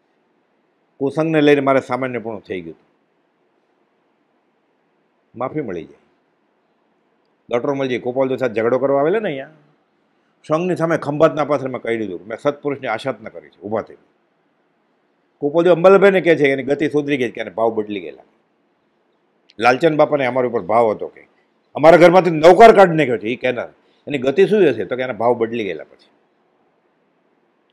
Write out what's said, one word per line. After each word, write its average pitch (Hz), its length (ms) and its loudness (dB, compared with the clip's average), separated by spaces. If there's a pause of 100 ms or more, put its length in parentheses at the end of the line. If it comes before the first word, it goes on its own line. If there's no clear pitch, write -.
(960)
કુસંગને 156 440 -2
લઈને 147 200 4
મારે 135 180 2
સામાન્યપણું 123 600 -8
થઈ 95 200 -12
ગયું 80 140 -18
હતું, - 140 -20 (2500)
માફી 131 220 -8
મળી 90 220 -10
જાય. - 160 -20 (1600)
ગટરોમલજી 135 420 -4
ગોપાલજી 127 380 -4
સાથે 123 160 -4
ઝઘડો 117 260 -2
કરવા 139 200 -2
આવેલા 170 200 -2
ને 214 100 -6
અહીંયા, 139 200 -12 (1000)
સંઘની 170 280 -2
સામે 160 220 -2
ખંભાતના 147 480 0
પાછળ 131 220 -4
મેં 127 140 -10
કહી 117 160 -4
દીધું, 95 300 -10
મેં 113 100 -12
સત્પુરુષની 143 500 -6
આશાતના 110 420 -8
કરી 78 200 -20
છે, - 120 -20
ઊભા 104 200 -6
થઈ. 78 140 -16 (1500)
ગોપાલજી 165 280 0
અંબલભાઈને 185 520 4
કહે 160 140 2
છે 139 80 -2
કે 135 60 2
એની 135 140 -2
ગતિ 143 260 -4
સુધરી 143 280 -4
ગઈ 123 100 -4
છે, 101 40 -8
કે 113 100 -14
એને 104 80 -10
ભાવ 113 240 -2
બદલી 104 260 -6
ગયેલા. 73 240 -16 (1400)
લાલચંદ 131 380 2
બાપાને 143 280 0
અમારી 123 220 -2
ઉપર 113 140 -4
ભાવ 107 300 0
હતો 85 160 -6
કે - 200 -20 (480)
અમારા 160 220 6
ઘરમાંથી 175 340 6
નૌકાર 185 440 8
કાઢી 190 200 4
નાખ્યો 127 220 -2
છે, 104 100 -8
એ 123 80 -6
કહેનાર. 117 340 -6 (380)
એની 143 100 -6
ગતિ 135 300 2
શું 190 220 2
હશે? 110 160 -4
તો 123 100 -8
કે 127 60 -8
એના 127 120 -6
ભાવ 117 200 0
બદલી 113 300 -4
ગયેલા 80 200 -10
પછી. - 260 -20 (1600)